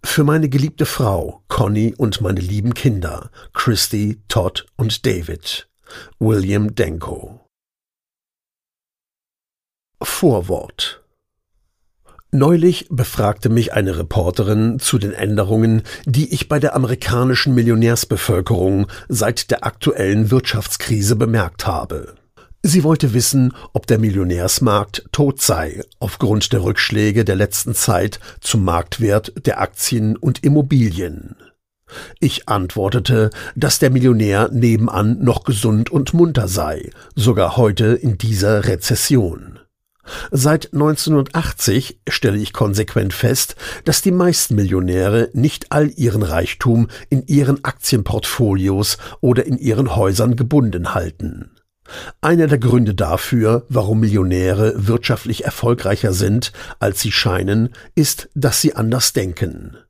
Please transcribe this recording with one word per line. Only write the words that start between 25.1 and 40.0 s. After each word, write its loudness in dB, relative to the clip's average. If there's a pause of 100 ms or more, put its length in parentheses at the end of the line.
tot 0
sei, -2 (180)
aufgrund -2
der 0
Rückschläge 0
der 0
letzten -2
Zeit 0 (220)
zum 0
Marktwert 0 (140)
der -2
Aktien -2
und -2
Immobilien. 0 (840)
Ich -2
antwortete, 0 (260)
dass 0
der 4
Millionär 4
nebenan 2
noch 2
gesund 0
und -2
munter 2
sei, -4 (240)
sogar 2
heute 2
in 2
dieser 0
Rezession. -2 (720)